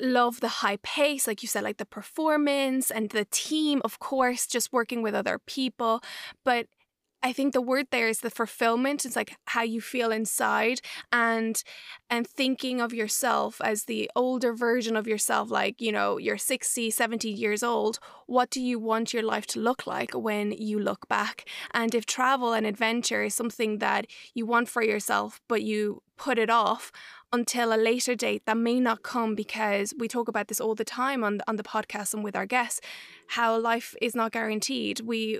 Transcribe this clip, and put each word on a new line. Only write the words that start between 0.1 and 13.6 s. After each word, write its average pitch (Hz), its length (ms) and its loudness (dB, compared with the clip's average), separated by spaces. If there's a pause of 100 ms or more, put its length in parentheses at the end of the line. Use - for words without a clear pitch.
the - 240 -2
high 202 220 0
pace, 285 420 2
like 226 160 -4
you 226 60 -8
said, 202 160 -2
like, 214 140 -4
the 208 60 -6
performance 277 1080 0
and 220 180 -2
the 214 140 0
team, 302 600 0
of 220 140 -4
course, 247 480 0
just - 260 -2
working 233 300 0
with 208 140 0
other - 240 0
people. 233 600 0 (440)
But 240 240 2 (540)
I 254 120 0
think 277 180 2
the 262 80 4
word 254 300 2
there 233 180 2
is 220 120 -2
the 233 100 -4
fulfillment. 240 720 0
It's, 247 100 -8
like, 247 220 -4 (120)
how 233 140 0
you 226 200 -2
feel 233 280 0
inside 220 720 2 (320)
and, 226 500 2 (460)
and 233 180 0
thinking 254 540 0
of 233 140 -2
yourself 220 680 0